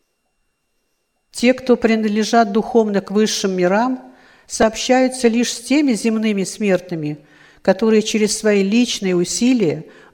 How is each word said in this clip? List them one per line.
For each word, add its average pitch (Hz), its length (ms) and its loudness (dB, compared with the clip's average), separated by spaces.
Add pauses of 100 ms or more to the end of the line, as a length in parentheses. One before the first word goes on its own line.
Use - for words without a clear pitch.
(1300)
Те, 247 220 2
кто 254 220 0
принадлежат 220 800 0
духовно 214 480 0
к 196 100 -10
высшим 208 400 0
мирам, 208 540 0 (420)
сообщаются 254 800 0
лишь 233 260 0
с - 60 -12
теми 285 340 0
земными 214 500 -2
смертными, 175 760 -4 (440)
которые 214 400 2
через 214 360 -2
свои 208 260 2
личные 196 520 0
усилия 180 720 0 (280)